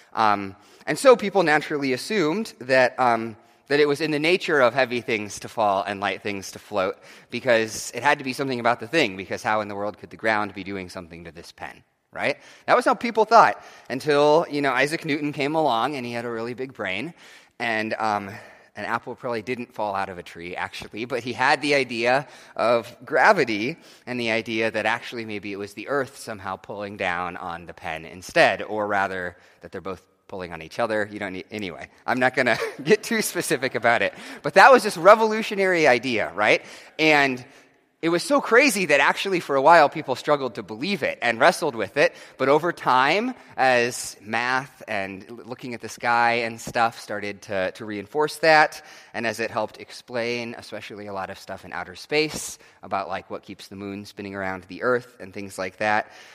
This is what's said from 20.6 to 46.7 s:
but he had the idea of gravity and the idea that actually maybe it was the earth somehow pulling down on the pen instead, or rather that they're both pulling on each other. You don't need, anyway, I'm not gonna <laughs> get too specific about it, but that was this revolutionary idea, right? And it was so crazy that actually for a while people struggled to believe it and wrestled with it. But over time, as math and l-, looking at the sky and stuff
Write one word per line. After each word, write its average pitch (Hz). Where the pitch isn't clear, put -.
but 123
he 123
had 131
the 147
idea 123
of 117
gravity 131
and 123
the 113
idea 113
that 107
actually 117
maybe 104
it 95
was 101
the 107
earth 131
somehow 98
pulling 104
down 90
on 85
the 85
pen 80
instead, 98
or 104
rather 95
that 87
they're 98
both 90
pulling 90
on 80
each 80
other. 107
You 104
don't 98
need, 92
anyway, 90
I'm 123
not 127
gonna 123
<laughs> -
get 180
too 220
specific 143
about 117
it, 95
but 147
that 214
was 240
this 202
revolutionary 196
idea, 113
right? 107
And 139
it 165
was 170
so 285
crazy 226
that 143
actually 180
for 139
a 135
while 156
people 143
struggled 135
to 117
believe 135
it 82
and 117
wrestled 151
with 104
it. 156
But 131
over 156
time, 156
as 123
math 123
and 98
l-, 113
looking 123
at 110
the 110
sky 120
and 113
stuff 117